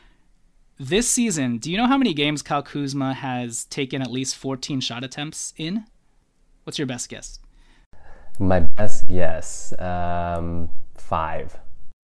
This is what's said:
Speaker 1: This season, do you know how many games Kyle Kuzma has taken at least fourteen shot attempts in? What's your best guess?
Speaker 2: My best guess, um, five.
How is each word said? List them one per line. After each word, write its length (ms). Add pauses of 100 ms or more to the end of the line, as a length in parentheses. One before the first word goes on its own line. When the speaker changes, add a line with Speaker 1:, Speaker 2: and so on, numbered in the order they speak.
(800)
Speaker 1:
This 300
season, 480
do 140
you 80
know 80
how 100
many 160
games 300
Kyle 200
Kuzma 520
has 500
taken 380
at 80
least 260
fourteen 440
shot 240
attempts 520
in? 280 (800)
What's 140
your 80
best 220
guess? 320 (1000)
Speaker 2:
My 220
best 480
guess, 720
um, 920 (260)
five. 640 (460)